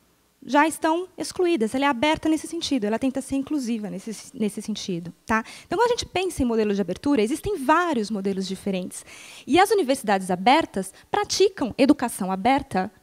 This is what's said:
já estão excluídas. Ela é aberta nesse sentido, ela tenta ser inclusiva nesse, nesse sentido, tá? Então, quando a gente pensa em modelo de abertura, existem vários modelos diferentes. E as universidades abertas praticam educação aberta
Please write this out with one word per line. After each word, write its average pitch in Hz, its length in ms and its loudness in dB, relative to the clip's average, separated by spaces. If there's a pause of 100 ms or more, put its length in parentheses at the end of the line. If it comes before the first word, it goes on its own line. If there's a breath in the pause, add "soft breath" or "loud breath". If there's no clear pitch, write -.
(460)
já 294 220 4
estão 330 400 0 (100)
excluídas. 320 560 0
Ela 277 120 0
é - 20 4
aberta 302 400 2
nesse 320 200 0
sentido, 294 360 -2
ela 214 160 -2
tenta 269 220 -2
ser 269 160 -4
inclusiva 240 520 -4
nesse, 196 240 -10 (200)
nesse 208 280 -4
sentido, 175 520 -6 (120)
tá? 220 160 0 (240 loud breath)
Então, 349 140 -4
quando 480 80 4
a 466 40 2
gente 466 140 -2
pensa 359 380 -2
em - 20 2
modelo 220 280 2
de 196 80 0
abertura, 208 400 0
existem 311 340 -2
vários 294 560 2
modelos 190 340 -2
diferentes. 185 600 -6 (420 loud breath)
E 285 100 4
as 392 140 6
universidades 226 580 0
abertas 202 640 2 (160 loud breath)
praticam 392 680 0
educação 233 520 2
aberta 208 640 0 (120)